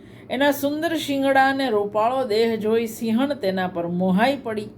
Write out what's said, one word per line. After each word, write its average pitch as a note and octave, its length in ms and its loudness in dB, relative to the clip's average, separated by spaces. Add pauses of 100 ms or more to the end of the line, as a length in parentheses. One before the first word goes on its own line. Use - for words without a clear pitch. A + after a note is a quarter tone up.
(300)
એના C#4 220 2
સુંદર D4+ 440 -2
શિંગડા C4+ 520 2
અને C4+ 220 0
રૂપાળો G#3+ 540 0
દેહ A3+ 320 2
જોઈ A3 300 0
સિંહણ A3+ 480 0
તેના F#3+ 340 -2
પર E3+ 200 -4
મોહાઈ F#3 500 2
પડી. G#3+ 280 -8 (120)